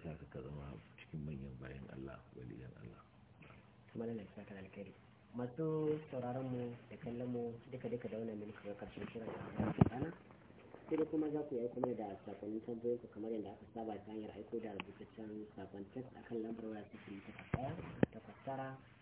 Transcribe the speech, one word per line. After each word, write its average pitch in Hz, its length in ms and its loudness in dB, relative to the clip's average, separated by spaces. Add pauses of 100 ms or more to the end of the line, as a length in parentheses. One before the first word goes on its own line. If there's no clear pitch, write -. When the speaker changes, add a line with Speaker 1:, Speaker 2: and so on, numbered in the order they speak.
Speaker 1:
sa 82 100 -2
ka, 78 160 -6
ka 69 140 -6
zama 71 340 -4 (220)
cikin 76 260 -6
manyan 67 340 -4
bayan 65 300 -6
Allah, 65 320 -6 (160)
waliyan 62 360 -8 (120)
Allah. - 160 -12 (920)
Speaker 2:
Kuma 113 120 -2
Allah 113 180 0
ya 95 140 -8
saka 101 180 -8
alkhairi. 95 380 -8 (420)
Masu 151 640 6 (120)
sauraron 127 400 2
mu 123 180 2 (220)
da 107 60 -6
kallon 120 360 0
mu 120 200 2 (200)
duka 127 160 0
duka 117 200 2
da 107 100 0
wannan 113 200 2
muka 104 220 -4
ga 101 160 -2
karshen 101 320 -4
shirin 110 200 -2
a 104 40 -2
wannan - 400 2 (180)
rana. 165 220 2 (760)
Sai 156 100 8
dai 156 100 8
kuma 156 240 6
za 147 120 4
ku 143 120 0
yi 120 120 4
aiko 123 140 0
mana 127 140 6
da 107 120 0 (160)
sakonnin 107 400 -2
tambayoyin 120 400 2
ku 113 80 -10
kamar 110 200 -2
yadda 104 200 2
aka - 240 -10
saba 110 180 0
ta 98 140 -4
hanyar 107 240 -2
aiko 104 320 -4
da 107 80 -2
rubutaccen 104 800 -8
sakon 101 400 -8
text 127 240 -6
akan 117 280 -2
lambar 110 220 -2
waya 107 200 -4 (100)
sifili 101 320 -8
takwas - 240 -8
ɗaya, - 220 2 (420)
takwas - 320 -10
tara, 135 220 0 (340)